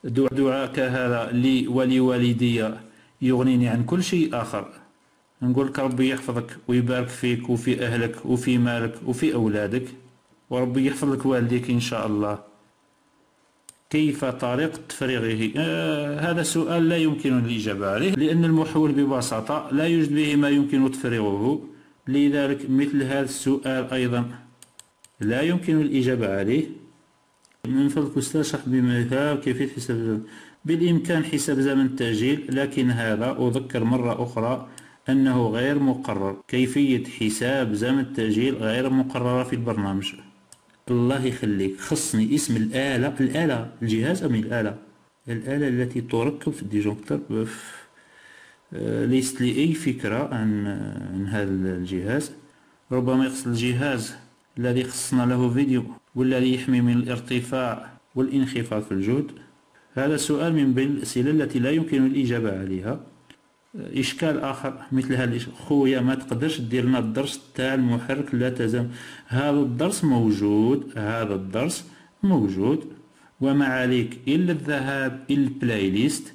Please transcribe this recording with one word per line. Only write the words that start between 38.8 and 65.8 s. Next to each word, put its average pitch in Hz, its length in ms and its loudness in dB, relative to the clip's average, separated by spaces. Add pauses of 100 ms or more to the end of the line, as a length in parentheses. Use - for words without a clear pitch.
مقررة 127 540 0
في 127 100 -4
البرنامج. 104 600 -2 (800)
الله 123 340 2
يخليك، 101 540 0
خصني 113 560 0
اسم 147 200 0
الآلة، 127 640 0
الآلة، 131 520 0 (100)
الجهاز 120 420 0
أم 127 120 0
الآلة؟ 110 420 -2 (500)
الآلة 131 400 -2
التي 123 340 -2
تركب 120 500 -2
في - 100 -10
الديجونكتور. 104 580 -2 (120)
أوف. - 520 -6 (880)
آه، 113 320 -2
ليست 127 360 0
لي 123 140 0
أي 156 180 2
فكرة 123 600 -2
عن، 107 340 0 (460)
عن 98 140 -4
هذا 101 240 -2
الجهاز. 92 800 -2 (600)
ربما 127 340 2
يقصد 131 220 -6
الجهاز 123 680 -2 (420)
الذي 123 260 0
خصصنا 127 420 0
له 123 240 2
فيديو 127 340 2 (320)
والذي 127 380 2
يحمي 123 280 2
من 120 120 4
الارتفاع 120 1000 -2 (240)
والانخفاض 127 640 0
في 107 100 -8
الجهد. 110 400 0 (600)
هذا 143 240 0
سؤال 151 360 0
من 139 200 4
بين 131 140 2
الأسئلة 143 440 0
التي 147 280 2
لا 127 120 2
يمكن 156 340 2
الإجابة 120 540 0
عليها. 98 400 -4 (760)
إشكال 143 640 -2
آخر 135 340 -6 (180)
مثل 131 220 0
هذا 123 240 0
الإش-، 120 120 -8 (180)
خويا 135 340 4